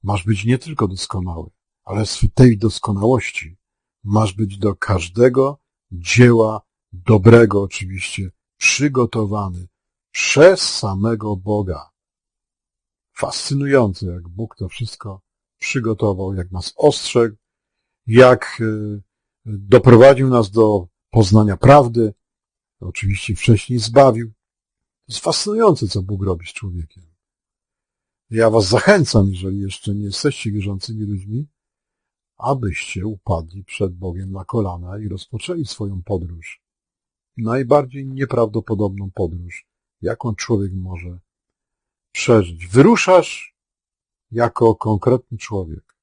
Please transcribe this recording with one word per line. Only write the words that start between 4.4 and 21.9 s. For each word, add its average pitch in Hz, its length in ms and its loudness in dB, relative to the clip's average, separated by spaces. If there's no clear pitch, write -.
do 101 180 -2
każdego 123 840 0
dzieła 110 720 2
dobrego 104 720 4
oczywiście 95 720 -10
przygotowany 107 1080 -2
przez 175 500 4
samego 104 760 -4
Boga. 95 540 -6
Fascynujące, 139 920 -2
jak 87 220 -10
Bóg 95 280 -12
to 95 140 -10
wszystko 101 520 -14
przygotował, 104 760 -4
jak 90 180 -8
nas 92 240 -10
ostrzegł, 117 600 0
jak, 123 540 6
e, 104 400 -6
doprowadził 120 840 8
nas 117 220 2
do 104 360 2
poznania 104 480 4
prawdy, 117 560 4